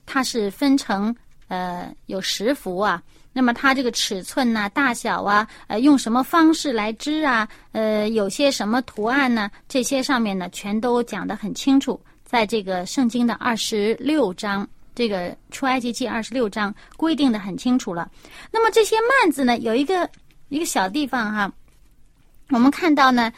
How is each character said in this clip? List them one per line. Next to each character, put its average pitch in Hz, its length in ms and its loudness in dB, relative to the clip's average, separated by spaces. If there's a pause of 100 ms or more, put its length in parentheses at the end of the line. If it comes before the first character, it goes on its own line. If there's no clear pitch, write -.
它 262 160 -2
是 214 280 -2
分 277 260 2
成， 214 380 -2 (340)
呃， 180 460 -6 (120)
有 190 140 -6
十 214 340 -2
幅 185 240 -6
啊。 196 240 0 (300)
那 254 100 -2
么 240 120 2
它 269 180 0
这 262 120 -2
个 233 80 -2
尺 - 320 -4
寸 247 280 0
呐、 208 180 -2
大 285 220 0
小 190 300 -2
啊， 208 260 2 (200)
呃， 208 100 -2
用 254 180 6
什 233 140 -2
么 254 140 2
方 320 280 6
式 311 200 -2
来 220 220 -2
织 311 300 -4
啊， 226 240 0 (220)
呃， 214 380 0
有 214 200 0
些 285 220 2
什 214 180 -4
么 247 140 2
图 214 220 -8
案 254 280 2
呢， 214 160 0 (200)
这 269 120 0
些 262 220 0
上 254 180 0
面 202 160 0
呢， 180 120 -6
全 208 320 -4
都 240 240 0
讲 185 220 -8
得 190 100 -4
很 208 180 -8
清 269 240 4
楚， 262 220 -2 (240)
在 233 200 2
这 220 160 -2
个 185 260 -4
圣 254 220 0
经 240 160 0
的 233 100 0
二 233 220 -2
十 214 440 0
六 262 340 0
章， 202 340 -4 (280)
这 233 120 0
个 185 280 -4 (160)
出 - 120 -8
埃 262 140 0
及 240 140 -4
记 226 160 -4
二 226 120 -4
十 220 140 -10
六 247 140 0
章 208 260 -4 (220)
规 320 180 0
定 262 160 2
得 214 80 0
很 185 180 -8
清 254 220 0
楚 196 160 -4
了。 170 160 -6 (400)
那 440 100 0
么 453 120 4
这 440 120 6
些 440 120 2
幔 466 340 4
子 269 140 -2
呢， 240 140 4
有 226 140 -2
一 262 120 2
个， 349 260 0 (380)
一 285 100 -6
个 330 80 -2
小 190 220 0
地 277 180 -2
方 226 260 -2
哈， 214 200 -2 (960)
我 247 80 2
们 254 120 8
看 330 220 2
到 269 180 6
呢， 240 280 2